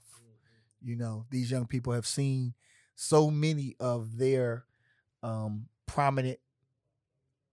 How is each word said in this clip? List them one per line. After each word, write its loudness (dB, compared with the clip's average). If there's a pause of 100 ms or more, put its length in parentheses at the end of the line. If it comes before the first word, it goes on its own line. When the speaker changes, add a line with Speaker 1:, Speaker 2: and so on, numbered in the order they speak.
(160)
Speaker 1:
Mm-hmm. -18
Speaker 2:
You -4
know, -6
these -2
young -2
people -2
have -2
seen 0 (400)
so 6
many 0
of -2
their, 2 (560)
um, -6 (180)
prominent 0 (1120)